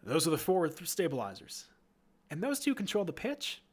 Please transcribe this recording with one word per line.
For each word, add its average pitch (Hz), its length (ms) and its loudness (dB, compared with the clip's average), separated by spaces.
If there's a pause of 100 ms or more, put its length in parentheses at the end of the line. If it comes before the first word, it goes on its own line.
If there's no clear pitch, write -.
Those 160 240 2
are 170 40 4
the 156 80 4
four 180 300 4
th-, 160 200 -6
stabilizers. 127 760 -4 (640)
And 151 120 -4
those 269 180 0
two 277 140 2
control 208 300 0
the 170 80 -2
pitch. - 500 -4 (100)